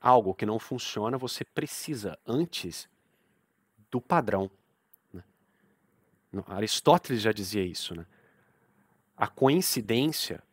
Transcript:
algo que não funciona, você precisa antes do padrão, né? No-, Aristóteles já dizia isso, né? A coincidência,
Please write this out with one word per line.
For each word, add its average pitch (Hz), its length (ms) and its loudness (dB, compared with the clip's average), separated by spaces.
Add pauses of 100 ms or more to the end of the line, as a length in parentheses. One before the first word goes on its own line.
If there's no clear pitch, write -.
algo 113 340 4
que - 120 -4
não 107 120 -2
funciona, 117 600 -6
você 127 260 -8
precisa - 800 -8
antes 120 600 -4 (1000)
do 123 100 -2
padrão, 101 500 0 (640)
né? 87 100 -16 (1080)
No-, 95 160 -8
Aristóteles 110 720 2
já 107 120 2
dizia 101 300 -2
isso, 87 320 -6
né? 85 120 -12 (1080)
A 123 140 0
coincidência, 131 1120 2 (100)